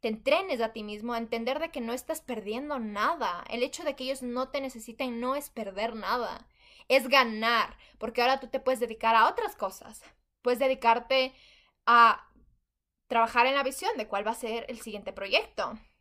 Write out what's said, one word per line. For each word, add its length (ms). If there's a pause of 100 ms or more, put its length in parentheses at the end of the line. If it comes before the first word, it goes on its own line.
te 80
entrenes 520
a 120
ti 120
mismo 300
a 40
entender 400
de 120
que 100
no 120
estás 280
perdiendo 580
nada. 720
El 120
hecho 220
de 120
que 80
ellos 180
no 280
te 100
necesiten 580
no 160
es 160
perder 460
nada, 500 (420)
es 200
ganar, 680 (220)
porque 240
ahora 180
tú 80
te 120
puedes 200
dedicar 340
a 140
otras 260
cosas. 480 (400)
Puedes 160
dedicarte 760 (520)
a 400 (800)
trabajar 400
en 80
la 80
visión 340
de 120
cuál 180
va 60
a 20
ser 340
el 120
siguiente 320
proyecto. 680 (220)